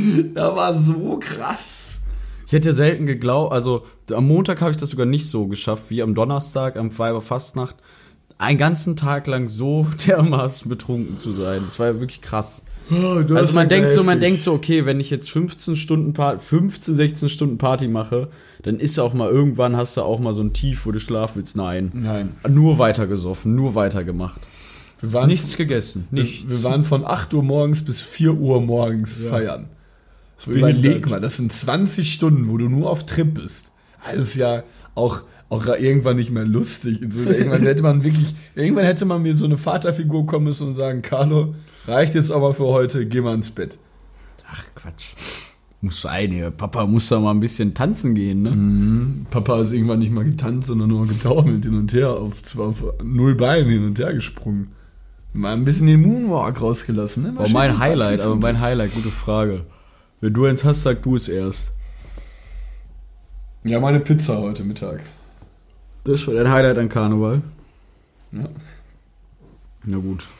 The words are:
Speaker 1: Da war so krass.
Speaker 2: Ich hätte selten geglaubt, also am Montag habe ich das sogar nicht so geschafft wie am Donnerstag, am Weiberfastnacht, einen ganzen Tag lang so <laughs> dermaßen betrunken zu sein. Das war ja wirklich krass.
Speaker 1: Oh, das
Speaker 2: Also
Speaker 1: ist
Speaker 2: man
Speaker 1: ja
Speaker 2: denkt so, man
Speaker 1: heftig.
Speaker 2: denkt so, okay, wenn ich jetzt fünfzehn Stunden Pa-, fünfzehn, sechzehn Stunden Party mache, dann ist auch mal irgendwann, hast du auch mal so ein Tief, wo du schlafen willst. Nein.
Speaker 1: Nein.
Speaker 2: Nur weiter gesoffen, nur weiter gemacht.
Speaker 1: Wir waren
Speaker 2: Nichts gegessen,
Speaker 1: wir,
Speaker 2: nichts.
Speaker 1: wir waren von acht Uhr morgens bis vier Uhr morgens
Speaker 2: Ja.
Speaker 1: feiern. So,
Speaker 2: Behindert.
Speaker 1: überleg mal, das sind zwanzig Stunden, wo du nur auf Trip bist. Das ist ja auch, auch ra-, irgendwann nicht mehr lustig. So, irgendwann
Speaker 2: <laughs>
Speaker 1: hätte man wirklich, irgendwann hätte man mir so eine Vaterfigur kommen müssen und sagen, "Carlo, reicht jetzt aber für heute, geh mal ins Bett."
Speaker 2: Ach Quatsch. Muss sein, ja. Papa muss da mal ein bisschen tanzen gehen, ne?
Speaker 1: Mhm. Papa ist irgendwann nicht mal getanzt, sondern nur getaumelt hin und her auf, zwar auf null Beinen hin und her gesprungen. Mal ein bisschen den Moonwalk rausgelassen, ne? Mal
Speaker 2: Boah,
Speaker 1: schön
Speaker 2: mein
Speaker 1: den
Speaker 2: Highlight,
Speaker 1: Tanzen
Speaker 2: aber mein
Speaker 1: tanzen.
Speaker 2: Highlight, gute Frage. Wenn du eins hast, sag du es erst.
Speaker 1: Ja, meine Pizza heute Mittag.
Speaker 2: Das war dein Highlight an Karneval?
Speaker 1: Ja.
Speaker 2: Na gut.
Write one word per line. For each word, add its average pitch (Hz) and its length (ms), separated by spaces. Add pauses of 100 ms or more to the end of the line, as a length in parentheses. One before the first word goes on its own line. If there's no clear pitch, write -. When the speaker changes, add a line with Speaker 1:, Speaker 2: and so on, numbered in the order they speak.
(340)
Speaker 1:
Da 165 220
war 180 220
so 160 420
krass. - 840 (460)
Speaker 2:
Ich - 60
hätte 156 200
selten 147 320
geglaubt, 131 480
also 123 320 (280)
am 123 140
Montag 175 340
habe 170 100
ich 151 60
das 143 140
sogar 123 140
nicht 147 240
so 107 180
geschafft 107 420
wie 117 120
am 110 140
Donnerstag, 131 640
am 113 200
Weiberfastnacht, 117 800 (640)
einen 139 200
ganzen 156 380
Tag 143 320
lang 127 220
so 139 360 (100)
<laughs> - 120
dermaßen 143 640
betrunken 117 500
zu 107 140
sein. 95 320
Das - 140
war 117 80
ja 113 120
wirklich 127 220
krass. - 420 (280)
Speaker 1:
Oh, 180 300
das 151 160
Speaker 2:
Also 147 120
Speaker 1:
ist 160 60
Speaker 2:
man 165 80
Speaker 1:
ja 147 140
Speaker 2:
denkt 202 140
so, 180 120
man 180 160
Speaker 1:
heftig. 175 100
Speaker 2:
denkt 170 140
so, 175 100
okay, 151 320
wenn 139 140
ich 139 100
jetzt - 220
fünfzehn 170 440
Stunden 156 380
Pa-, 139 240
fünfzehn, 165 580
sechzehn 151 340
Stunden 139 280
Party 131 300
mache, 113 400 (340)
dann 110 160
ist 147 220
auch 120 160
mal 113 160
irgendwann, 123 440
hast 120 220
du 120 60
auch 110 160
mal 113 160
so 104 80
ein 104 100
Tief, 135 320
wo 110 60
du 107 80
schlafen 110 380
willst. - 200
Nein. 92 380
Speaker 1:
Nein. 107 380 (140)
Speaker 2:
Nur 147 300
weiter 110 300
gesoffen, 95 480
nur 131 180
weiter 98 300
gemacht. 90 360 (640)
Speaker 1:
Wir 110 120
waren 127 160
Speaker 2:
Nichts 160 280
gegessen, 117 540
Speaker 1:
wir, 135 120
Speaker 2:
nichts. - 260
Speaker 1:
wir 120 140
waren 135 200
von 143 220
acht - 280
Uhr 147 100
morgens 147 400
bis 127 180
vier 160 340
Uhr 131 260
morgens 113 600
Speaker 2:
Ja. 117 60
Speaker 1:
feiern. 110 400 (680)
So, - 140
Speaker 2:
Behindert. 139 320
Speaker 1:
überleg 147 260
mal, - 120
das 120 160
sind 117 160
zwanzig 170 600
Stunden, 139 360
wo 113 80
du 120 120
nur 147 220
auf 156 140
Trip 160 280
bist. - 380 (340)
Das - 100
ist 127 200
ja 120 280 (300)
auch, 117 300 (260)
auch 110 180
ra-, 123 100
irgendwann 131 400
nicht 120 140
mehr 113 140
lustig. 113 540 (100)
So, 117 140
irgendwann 127 400
Speaker 2:
<laughs> - 20
Speaker 1:
hätte 143 160
man 143 220
wirklich, 151 320 (200)
irgendwann 185 300
hätte 185 200
man 175 160
mir 160 140
so 151 100
eine 151 120
Vaterfigur 160 680
kommen 151 200
müssen 147 240
und 135 60
sagen, 131 260
"Carlo, 151 540 (320)
reicht 151 280
jetzt 156 160
aber 139 220
für 139 120
heute, 127 400
geh 120 160
mal 117 140
ins 110 160
Bett." - 260 (720)
Speaker 2:
Ach - 140 (120)
Quatsch. - 380 (680)
Muss 90 200
sein, 92 320
ja. 85 180
Papa 107 360
muss 110 220
da 113 100
mal 107 120
ein 104 100
bisschen 110 320
tanzen 131 420
gehen, 98 280
ne? 117 80
Speaker 1:
Mhm. 113 800
Papa 113 320
ist 110 120
irgendwann 113 260
nicht 110 120
mal 110 140
getanzt, 127 440
sondern 110 200
nur 110 180
getaumelt 117 580
hin 110 120
und 104 160
her 127 180
auf, 104 320
zwar 110 260
auf 110 140 (200)
null 123 320
Beinen 127 340
hin 107 160
und 104 140
her 127 140
gesprungen. 101 580 (640)
Mal 101 200
ein 120 120
bisschen 156 220
den 156 140
Moonwalk 165 600
rausgelassen, 113 600
ne? - 100
Mal - 60
Speaker 2:
Boah, 104 80
Speaker 1:
schön 110 60
Speaker 2:
mein 131 180
Speaker 1:
den 110 80
Speaker 2:
Highlight, 131 300 (100)
Speaker 1:
Tanzen 101 80
Speaker 2:
aber 110 80
mein 107 60 (120)
Speaker 1:
tanzen. 113 80
Speaker 2:
Highlight, 120 320
gute 113 180
Frage. 104 540 (560)
Wenn 110 120
du 123 120
eins 135 180
hast, 147 200
sag 123 200
du 127 140
es - 100
erst. 95 440 (1900)
Speaker 1:
Ja, 117 160
meine 143 180
Pizza 143 400
heute 104 240
Mittag. 101 380 (1040)
Speaker 2:
Das 139 200
war 123 100
dein 120 140
Highlight 131 280
an 117 120
Karneval? 110 520 (920)
Speaker 1:
Ja. 110 160 (1400)
Speaker 2:
Na 98 140
gut. 95 280 (140)